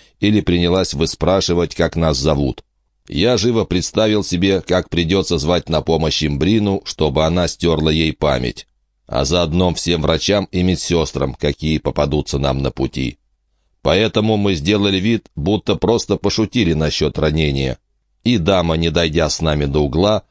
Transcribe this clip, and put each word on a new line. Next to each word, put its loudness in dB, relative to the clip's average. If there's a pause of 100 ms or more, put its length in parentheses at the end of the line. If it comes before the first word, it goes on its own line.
(200)
или 2
принялась 0
выспрашивать, 0
как -2
нас 0
зовут. -2 (440)
Я 0
живо 0
представил 0
себе, 0
как -2
придется 0
звать 0
на 0
помощь 0
Имбрину, 2
чтобы 0
она 0
стерла 0
ей 0
память. -2 (400)
А -2
заодно 0
всем -2
врачам 0
и 0
медсестрам, 0
какие -2
попадутся -2
нам -2
на -2
пути. -4 (640)
Поэтому 2
мы 0
сделали 0
вид, -2
будто 0
просто 0
пошутили 0
насчет -2
ранения. 0 (440)
И 2
дама, 2
не 0
дойдя 0
с -4
нами 0
до 0
угла, 0